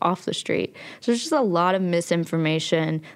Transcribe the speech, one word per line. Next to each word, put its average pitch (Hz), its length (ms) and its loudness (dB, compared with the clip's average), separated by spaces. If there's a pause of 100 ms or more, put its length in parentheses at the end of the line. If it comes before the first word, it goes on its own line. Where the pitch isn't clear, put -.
off 175 240 0
the - 80 -4
street. - 420 -4 (260)
So 233 100 0
there's 240 80 2
just 320 120 -4
a 302 100 4
lot 180 340 2
of 190 80 0
misinformation. 160 1200 0 (120)